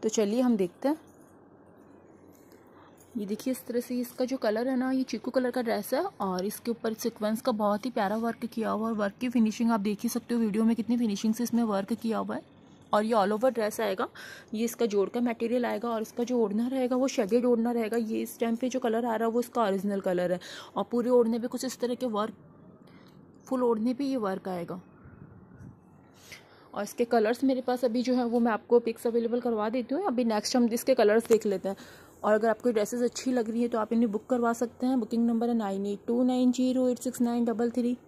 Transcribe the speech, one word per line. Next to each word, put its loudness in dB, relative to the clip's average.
तो 0
चलिए 0
हम 4
देखते -2
हैं। 0
ये -6
देखिए, -4
इस -8
तरह -2
से -6
इसका -4
जो -4
कलर 0
है 0
ना, -2
ये 0
चीकू -6
कलर 0
का -2
ड्रेस -2
है 0
और -2
इसके -6
ऊपर -4
सीक्वेंस -2
का -2
बहुत 0
ही -4
प्यारा 0
वर्क -4
किया -4
हुआ -2
है। -2
और -4
वर्क -2
की -2
फिनिशिंग 2
आप 2
देख -2
ही 0
सकते -4
हो 2
वीडियो 2
में, 6
कितनी 0
फिनिशिंग 2
से -2
इसमें 2
वर्क 0
किया -2
हुआ -4
है। -14
और 4
ये 0
all 4
over 2
ड्रेस -2
आएगा, 0
ये 0
इसका 0
जोड़ 2
का -4
मटेरियल 0
आएगा -2
और -2
इसका -4
जो 0
ओढ़ना 2
रहेगा 0
वो 2
शेडेड 2
ओढ़ना 4
रहेगा। -2
ये -2
इस -10
टाइम 0
पे -2
जो -2
कलर 0
आ 0
रहा 0
है 0
वो 2
इसका -2
ओरिजिनल -2
कलर 0
है। -2
और -2
पूरे 0
ओढ़ने 4
पे -4
कुछ -6
इस -6
तरह -2
के -6
वर्क, -4
फुल 0
ओढ़ने 2
पे -4
ये -2
वर्क -2
आएगा। -8
और -4
इसके -2
कलर्स 2
मेरे 2
पास -2
अभी 2
जो 2
है 2
वो 0
मैं 2
आपको 4
पिक्स -4
अवेलेबल 0
करवा -2
देती -2
हूँ। -2
अभी 0
नेक्स्ट 0
हम 6
इसके 2
कलर्स 4
देख 4
लेते -2
हैं। -6
और 4
अगर 2
आपको 0
ड्रेसेस 0
अच्छी -2
लग 0
रही -2
है 0
तो -2
आप -2
इन्हें 2
बुक -4
करवा 0
सकते -4
हैं। 2
बुकिंग 0
नंबर 0
है 0
नाइन -2
एट -6
टू 2
नाइन 4
ज़ीरो 2
एट 0
सिक्स -4
नाइन 0
डबल 0
थ्री। -2